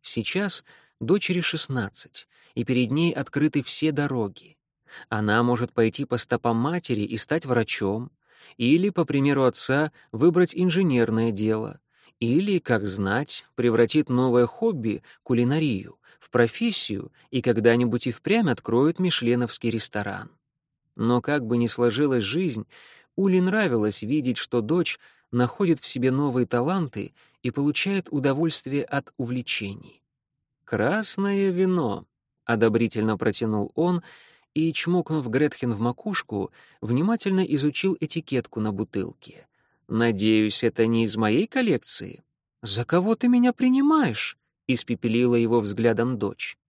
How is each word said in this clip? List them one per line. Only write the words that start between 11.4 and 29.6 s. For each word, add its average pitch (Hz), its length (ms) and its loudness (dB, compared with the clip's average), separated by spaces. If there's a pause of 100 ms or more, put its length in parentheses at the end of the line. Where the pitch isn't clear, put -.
или, 170 400 0
как 107 260 0
знать, 101 720 -2
превратит 120 540 2
новое 123 380 4
хобби — 127 580 -4 (180)
кулинарию — 123 800 0 (180)
в - 120 -20
профессию 120 840 0 (180)
и 123 120 -2
когда-нибудь 117 680 2
и - 20 -2
впрямь 202 400 0
откроет 127 480 0
мишленовский 123 720 0
ресторан. 104 640 -6 (640)
Но 117 260 2
как 143 240 -2
бы 120 120 0
ни 120 100 0
сложилась 120 560 0
жизнь, 123 420 -4 (480)
Уле 185 260 2
нравилось 170 640 0
видеть, 123 340 -2
что - 260 -2
дочь — 156 360 -2 (320)
находит 143 480 0
в - 80 -8
себе 127 240 0
новые 127 340 0
таланты 131 680 -2 (300)
и 123 80 -2
получает 160 580 -2
удовольствие 143 720 0
от - 340 -4
увлечений. 117 840 -6 (600)